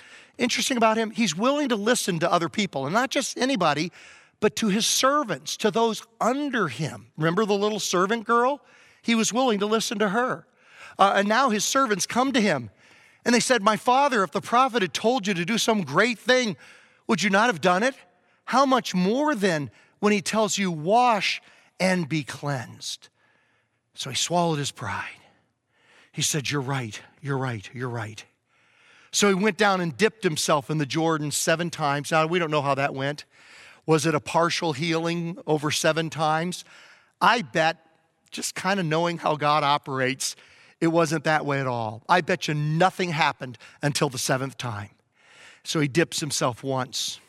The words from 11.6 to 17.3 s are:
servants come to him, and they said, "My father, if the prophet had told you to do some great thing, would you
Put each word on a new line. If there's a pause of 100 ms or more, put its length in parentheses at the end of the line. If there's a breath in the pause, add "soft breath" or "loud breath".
servants
come
to
him, (540 soft breath)
and
they
said,
"My
father,
if
the
prophet
had
told
you
to
do
some
great
thing, (500 loud breath)
would
you